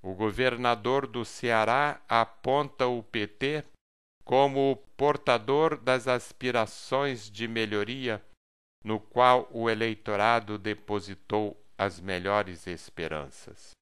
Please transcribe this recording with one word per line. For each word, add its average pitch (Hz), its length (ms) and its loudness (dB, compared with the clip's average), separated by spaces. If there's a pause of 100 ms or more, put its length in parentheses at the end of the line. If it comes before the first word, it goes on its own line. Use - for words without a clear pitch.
O 95 120 -8
governador 120 920 0
do 117 160 -8
Ceará 120 840 0
aponta 131 760 0
o 120 140 -2
P 107 240 -4
T 143 380 -4 (640)
como 135 480 4
o - 20 0
portador 139 1000 0
das 127 320 0
aspirações 123 1200 -2
de 113 160 -4
melhoria, 113 760 -2 (640)
no 107 160 -2
qual 123 500 4
o 113 200 -2
eleitorado 110 880 0
depositou 101 1000 -4 (200)
as 95 240 -2
melhores 92 680 -2
esperanças. 78 1040 -10 (160)